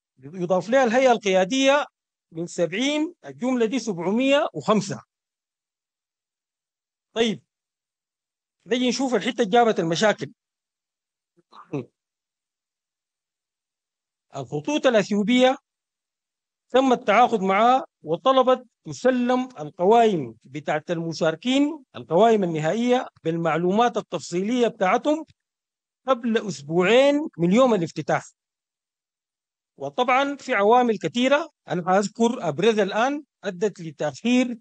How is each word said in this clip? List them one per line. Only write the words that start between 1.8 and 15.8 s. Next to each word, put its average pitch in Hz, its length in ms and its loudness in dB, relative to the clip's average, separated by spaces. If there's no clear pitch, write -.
من 170 160 -8
سبعين، 269 680 -4
الجملة 226 400 -2
دي 233 140 -4
سبعمائة 233 760 -2
وخمسة. 151 480 -2
طيب، 220 300 -2
نجي 247 240 0
نشوف 247 260 -2
الحتة 208 260 -2
اللي 196 100 0
جابت 233 280 4
المشاكل. 165 520 -2
الخطوط 147 520 -4
الأثيوبية 240 680 2